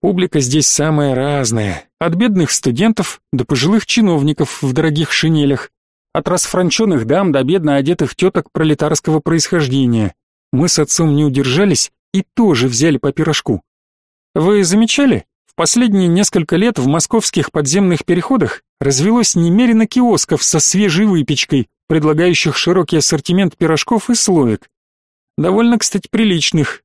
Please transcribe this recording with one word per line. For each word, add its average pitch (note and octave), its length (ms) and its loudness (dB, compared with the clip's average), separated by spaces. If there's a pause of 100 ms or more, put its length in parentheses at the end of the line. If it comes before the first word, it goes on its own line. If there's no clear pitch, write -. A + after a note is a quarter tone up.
Публика F#3 400 -2
здесь C3+ 260 0
самая D3 480 0
разная, A#2 720 -4 (100)
от E3+ 160 -2
бедных F#3 360 0
студентов F3 720 -2 (100)
до B2 140 -2
пожилых D3+ 400 0
чиновников D#3 760 0
в C3+ 120 -2
дорогих D#3 380 0
шинелях, D3 580 0 (420)
от D#3+ 160 -4
расфранченных F3 800 0
дам E3+ 260 0
до C3+ 100 0
бедно D3+ 340 0
одетых C#3 380 -2
теток - 380 -2
пролетарского D#3 680 0
происхождения. C3+ 920 0 (380)
Мы C#3+ 160 0
с - 100 -2
отцом D3+ 380 0
не D3+ 80 2
удержались C#3 680 0 (220)
и F#3+ 100 -4 (120)
тоже D3 340 2
взяли C3 300 0
по C#3+ 120 -2
пирожку. C#3 520 -4 (720)
Вы G3 280 2
замечали? A3 640 0 (220)
В - 80 -20
последние G3 540 0
несколько E3+ 480 0
лет A3 220 0
в B2+ 80 0
московских E3 640 -2
подземных E3 540 0
переходах F3 580 -2 (160)
развелось D#3+ 560 0
немерено A3 520 2
киосков A#3 580 0
со D#3+ 160 0
свежей F#3+ 460 2
выпечкой, D3 640 0 (200)
предлагающих D#3 680 0
широкий E3+ 400 0
ассортимент E3+ 580 0
пирожков E3 540 0
и A#3+ 40 2
слоек. C#3+ 540 0 (680)
Довольно, A3 420 2
кстати, - 320 -4
приличных. F3 760 0